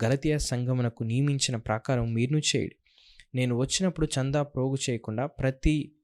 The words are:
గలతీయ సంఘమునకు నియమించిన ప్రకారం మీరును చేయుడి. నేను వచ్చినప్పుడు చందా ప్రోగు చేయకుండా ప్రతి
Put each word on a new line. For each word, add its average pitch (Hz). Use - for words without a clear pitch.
గలతీయ 139
సంఘమునకు 123
నియమించిన 131
ప్రకారం 113
మీరును 127
చేయుడి. -
నేను 127
వచ్చినప్పుడు 156
చందా 139
ప్రోగు 135
చేయకుండా 113
ప్రతి 139